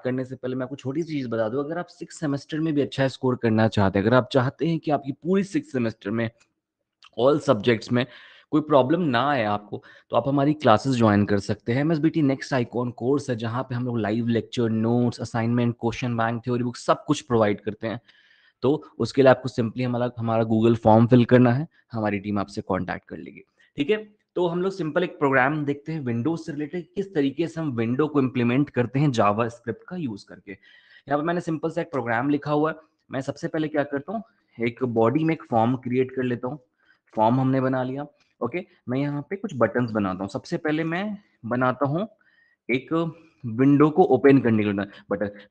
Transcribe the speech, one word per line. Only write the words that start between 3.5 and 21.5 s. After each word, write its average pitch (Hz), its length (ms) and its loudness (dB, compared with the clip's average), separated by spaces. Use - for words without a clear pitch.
चाहते 98 320 2
हैं, 95 60 0
अगर 117 100 4
आप 120 180 2
चाहते 135 340 0
हैं 165 120 0
कि 156 120 -4
आपकी 139 220 -2
पूरी 190 300 -2
सिक्स - 280 -6
सेमेस्टर 113 400 -4
में 113 180 -2
all 139 220 4
सब्जेक्ट्स 117 520 0
में 120 140 2
कोई 151 100 2
प्रॉब्लम 147 420 4
ना 123 260 0
आए 131 160 0
आपको, 104 360 -4
तो 117 60 2
आप 120 100 0
हमारी 143 260 2
क्लासेस 135 420 4
ज्वाइन 104 300 6
कर 101 140 0
सकते 107 340 -4
हैं। 131 80 0
एमएसबीटी 156 400 0
नेक्स्ट 135 320 0
आइकॉन 120 380 -2
कोर्स 127 380 -2
है, 123 60 -2
जहाँ 117 280 -6
पे 123 120 -8
हम 120 100 -4
लोग 117 140 -4
लाइव 113 280 -2
लेक्चर, 117 420 0
नोट्स, 117 520 0
असाइनमेंट, 117 600 -2
क्वेश्चन 117 360 -4
बैंक, 113 280 -2
थ्योरी 120 180 -2
बुक 120 140 -6
सब - 280 0
कुछ 147 160 0
प्रोवाइड 107 400 2
करते 107 260 -8
हैं। 107 120 -6
तो 127 80 2
उसके 117 220 -2
लिए 131 100 8
आपको 127 180 2
simply 123 360 -4
हमारा, 123 320 -2
हमारा 113 280 0
Google 110 320 2
फॉर्म 113 300 6
फिल 120 180 6
करना 123 280 6